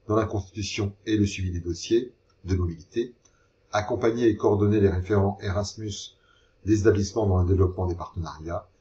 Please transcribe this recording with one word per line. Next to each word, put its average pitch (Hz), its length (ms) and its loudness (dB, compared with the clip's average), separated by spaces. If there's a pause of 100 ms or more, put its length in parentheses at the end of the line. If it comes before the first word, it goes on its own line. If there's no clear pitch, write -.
dans 104 80 0
la 107 120 2
constitution 101 680 -6 (120)
et 110 100 2
le 104 80 4
suivi 95 240 -4
des 87 100 -4
dossiers 98 540 -2 (320)
de 92 100 0
mobilité, 92 600 -4 (560)
accompagner 113 560 0
et 104 80 4
coordonner 104 440 2
les 95 100 6
référents 98 520 0
Erasmus 104 720 -6 (500)
des 101 160 4
établissements 104 440 2
dans 92 160 4
le 87 60 4
développement 90 400 2
des 85 80 -2
partenariats 82 720 -10 (120)